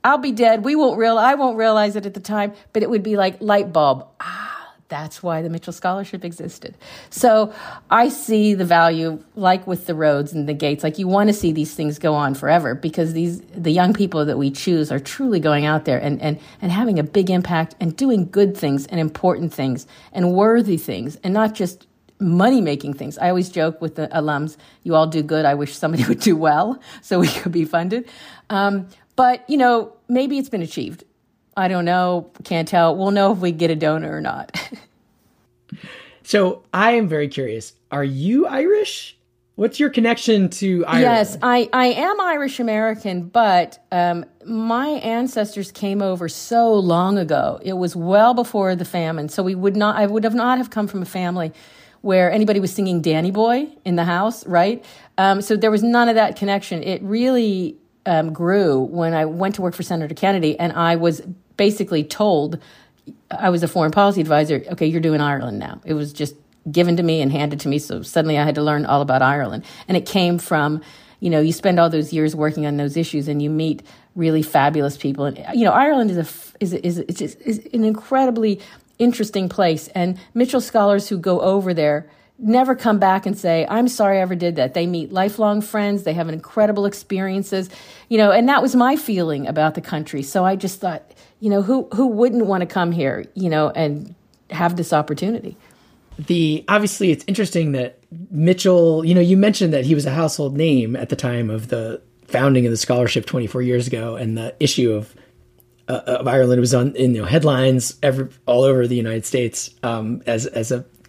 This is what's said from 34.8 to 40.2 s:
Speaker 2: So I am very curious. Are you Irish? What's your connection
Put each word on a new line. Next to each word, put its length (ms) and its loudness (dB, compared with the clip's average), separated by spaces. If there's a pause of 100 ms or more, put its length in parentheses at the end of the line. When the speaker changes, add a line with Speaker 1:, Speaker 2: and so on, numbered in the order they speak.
Speaker 2:
So 400 0 (100)
I 180 4
am 160 2
very 220 -2
curious. 440 -8 (160)
Are 140 -4
you 440 0
Irish? 720 0 (380)
What's 240 -2
your 100 2
connection 600 2